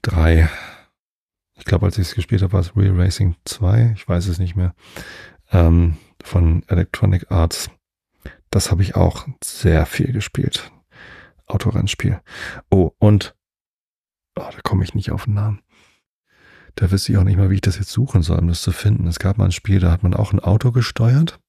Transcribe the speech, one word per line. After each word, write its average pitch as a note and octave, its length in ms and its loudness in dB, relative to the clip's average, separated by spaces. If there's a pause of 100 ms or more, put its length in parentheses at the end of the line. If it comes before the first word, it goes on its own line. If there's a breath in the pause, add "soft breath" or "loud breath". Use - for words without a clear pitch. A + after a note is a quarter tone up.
drei. E2 480 4 (1040 loud breath)
Ich - 100 -20
glaub, F#2 180 0
als F2+ 140 0
ich's F#2 180 -4
gespielt F#2 260 -2
hab, F#2 120 0
war F#2+ 80 2
es E2+ 140 -6
Real F#2+ 240 2
Racing F2+ 440 0
zwei. A2+ 520 0
Ich - 120 -16
weiß F2+ 200 -2
es F2 120 -4
nicht F2 160 -4
mehr. F#2 180 -2 (760 loud breath)
Ähm, E2+ 460 4 (260 loud breath)
von E2 440 2
Electronic F2 640 0
Arts. - 380 -2 (800 loud breath)
Das - 220 0
hab F2 80 0
ich F#2 160 0
auch F2 320 0 (160)
sehr D#2+ 420 0
viel - 280 -4
gespielt. - 580 -6 (760 loud breath)
Autorennspiel. - 760 -2 (480 loud breath)
Oh, F#2 280 2
und, G#2 380 2 (1000)
oh, - 120 -12
da - 140 -20
komm F#2+ 180 -2
ich - 140 -6
nicht - 160 -4
auf - 140 -6
den G#2 80 -4
Namen. G#2 280 -4 (1120 soft breath)
Da F#2+ 140 0
wüsste G2 220 0
ich G#2+ 60 2
auch F#2 60 4
nicht F#2+ 140 2
mal, G2 120 2
wie F#2+ 60 2
ich F#2+ 60 0
das F#2 160 0
jetzt - 140 -8
suchen A2+ 320 0
soll, E2+ 160 0
um E2+ 80 0
das E2+ 140 -2
zu F#2 100 -2
finden. G#2 360 0
Es E2+ 120 -4
gab F#2+ 180 0
mal G2 80 2
ein F#2 60 2
Spiel, F#2+ 280 0
da F2 120 4
hat E2+ 100 0
man F2 120 2
auch - 180 -2
ein G2 80 2
Auto G#2+ 320 2
gesteuert. B2 760 0